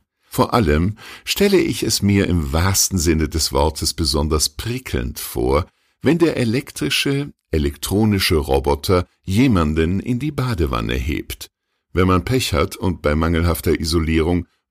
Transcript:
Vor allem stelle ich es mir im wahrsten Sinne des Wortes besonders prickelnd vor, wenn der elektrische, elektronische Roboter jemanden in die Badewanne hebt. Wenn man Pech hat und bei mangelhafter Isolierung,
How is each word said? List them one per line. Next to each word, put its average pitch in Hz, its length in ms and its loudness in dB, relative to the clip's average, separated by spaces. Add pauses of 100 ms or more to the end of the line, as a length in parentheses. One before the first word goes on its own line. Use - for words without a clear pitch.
(300)
Vor - 240 -2
allem 87 440 2 (280)
stelle 202 320 2
ich - 240 0
es - 220 -2
mir 98 240 4
im 76 260 0
wahrsten 92 460 0
Sinne 80 300 2
des 80 220 -4
Wortes 76 440 -2
besonders 76 540 0
prickelnd 67 680 -6
vor, 65 480 -2 (380)
wenn 160 160 2
der 160 180 2
elektrische, 139 960 -2 (160)
elektronische 92 840 0
Roboter 71 720 0 (160)
jemanden 90 760 2
in 123 200 -4
die 147 120 -4
Badewanne 78 640 -2
hebt. 64 560 -6 (440)
Wenn 92 120 2
man 90 200 2
Pech 127 280 0
hat - 220 0
und - 260 -4
bei 73 140 2
mangelhafter 82 640 0
Isolierung, 80 640 0 (260)